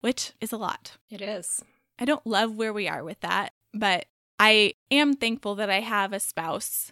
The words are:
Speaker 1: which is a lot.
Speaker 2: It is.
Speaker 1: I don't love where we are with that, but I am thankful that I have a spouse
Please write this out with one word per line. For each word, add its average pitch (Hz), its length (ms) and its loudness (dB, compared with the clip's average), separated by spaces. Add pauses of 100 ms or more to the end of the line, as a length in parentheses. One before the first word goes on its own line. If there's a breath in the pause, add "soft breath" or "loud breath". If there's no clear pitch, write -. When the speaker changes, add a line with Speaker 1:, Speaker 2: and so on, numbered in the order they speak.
Speaker 1:
which - 400 -2
is 220 100 -8
a 226 60 -8
lot. - 400 -8 (120)
Speaker 2:
It 202 120 -14
is. 202 420 -6 (360)
Speaker 1:
I 240 60 -2
don't 285 200 0
love 220 320 0
where 220 160 -4
we 208 140 -4
are 147 160 -4
with 202 180 -12
that, 185 320 -2 (200)
but 202 320 0 (340)
I 214 340 8 (180)
am 285 240 6
thankful 226 400 -2
that 202 140 -2
I 190 120 2
have 208 300 -2
a 202 80 -4
spouse - 720 -6